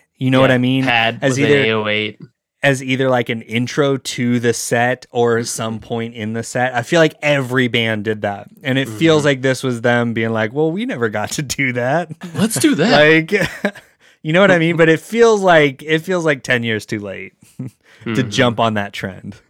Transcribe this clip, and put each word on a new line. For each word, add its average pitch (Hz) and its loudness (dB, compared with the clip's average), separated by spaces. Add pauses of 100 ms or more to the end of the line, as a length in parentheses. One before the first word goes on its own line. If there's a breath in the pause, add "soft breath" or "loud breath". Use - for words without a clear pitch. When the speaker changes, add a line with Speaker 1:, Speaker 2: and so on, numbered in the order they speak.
(160)
Speaker 1:
You 131 -2
know 131 4
what 131 4
Speaker 2:
Yeah, 127 6
Speaker 1:
I 123 4
mean? 131 0
Speaker 2:
pad 117 0
Speaker 1:
As 135 0
Speaker 2:
with 143 2
Speaker 1:
either 143 6
Speaker 2:
an 135 2
eight 113 0
oh 107 -2
eight. 107 -4 (420)
Speaker 1:
as 139 2
either, 131 0
like, 123 0
an 113 -4
intro 135 -2
to 120 -2
the 117 2
set 123 -2
or 117 0
Speaker 2:
Mm-hmm. 120 -4
Speaker 1:
some 113 -8
point 117 -8
in 110 -8
the 117 -6
set. 123 -4
I 120 -2
feel 170 2
like 160 2
every 131 0
band 113 -2
did 107 -4
that. 101 -6 (140)
And 131 -2
it 131 -2
feels 156 2
Speaker 2:
Mm-hmm. 147 0
Speaker 1:
like 139 0
this 131 0
was 123 -4
them 120 2
being 113 -2
like, 110 -2
"Well, 156 0
we 202 -6
never 143 -4
got 104 -4
to 160 -6
do 131 -4
that." 147 -2 (120)
<laughs> 165 -16
Speaker 2:
Let's 220 0
do 294 2
that. 170 2 (420)
Speaker 1:
Like, 196 -4 (280 loud breath)
<laughs> - -20
you 156 -4
know 180 4
what 196 6
I 180 4
mean? 165 2
But 160 6
it 156 4
feels 226 4
like, 156 4
it 156 -2
feels 180 -2
like 143 0
ten 123 -2
years 110 -4
too 107 -6
late 95 -12 (140)
<laughs> - -20
to 127 -10 (400 soft breath)
Speaker 2:
Mm-hmm. 120 -2
Speaker 1:
jump 117 2
on 113 2
that 101 -4
trend. 101 -12 (160)